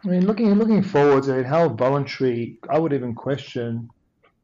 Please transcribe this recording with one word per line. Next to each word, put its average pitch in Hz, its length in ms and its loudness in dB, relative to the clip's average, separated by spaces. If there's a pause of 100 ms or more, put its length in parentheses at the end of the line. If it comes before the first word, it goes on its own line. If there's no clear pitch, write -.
I 196 100 -6
mean, 180 140 2
looking, 214 280 2
looking 220 280 4
forwards, 139 460 4
I 131 80 0
mean, 131 80 0
how 156 240 2
voluntary, 127 920 -2 (100)
I 139 80 0
would 160 160 0
even 123 220 -4
question 117 760 -8 (560)